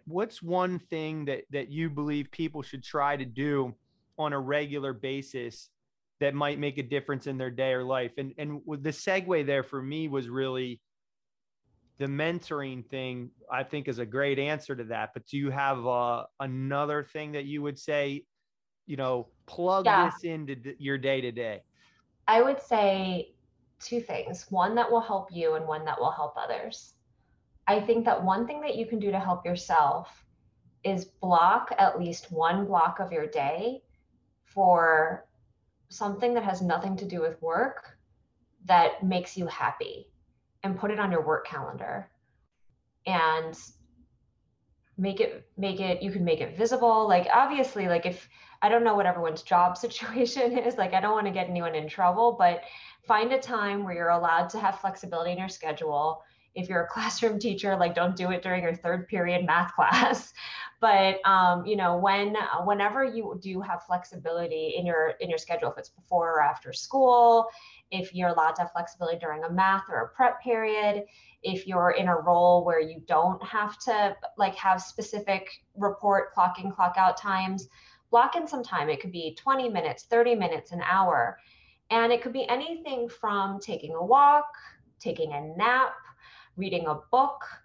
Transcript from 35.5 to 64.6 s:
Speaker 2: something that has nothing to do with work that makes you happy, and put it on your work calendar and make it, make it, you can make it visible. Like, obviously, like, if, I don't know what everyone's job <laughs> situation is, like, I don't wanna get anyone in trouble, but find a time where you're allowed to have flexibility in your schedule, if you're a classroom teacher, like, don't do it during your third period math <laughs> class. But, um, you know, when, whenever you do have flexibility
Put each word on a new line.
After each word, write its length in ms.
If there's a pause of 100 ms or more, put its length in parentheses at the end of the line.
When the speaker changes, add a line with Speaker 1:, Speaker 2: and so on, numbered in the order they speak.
Speaker 2:
something 440
that 80
has 220
nothing 340
to 80
do 160
with 220
work 520 (680)
that 380
makes 340
you 80
happy, 600 (560)
and 160
put 100
it 100
on 120
your 120
work 220
calendar 640 (960)
and 500 (1400)
make 220
it, 360
make 240
it, 220
you 100
can 140
make 160
it 160
visible. 500
Like, 240
obviously, 560
like, 200
if, 200 (360)
I 60
don't 140
know 120
what 100
everyone's 380
job 340
<laughs> 80
situation 720
is, 180
like, 200
I 60
don't 120
wanna 180
get 160
anyone 280
in 120
trouble, 520
but 240 (400)
find 280
a 80
time 440
where 100
you're 160
allowed 400
to 100
have 200
flexibility 540
in 40
your 120
schedule, 760 (320)
if 120
you're 160
a 40
classroom 520
teacher, 380
like, 180
don't 200
do 160
it 100
during 220
your 120
third 320
period 380
math 280
<laughs> 20
class. 580 (480)
But, 440
um, 400
you 100
know, 220
when, 380 (280)
whenever 400
you 380
do 200
have 240
flexibility 920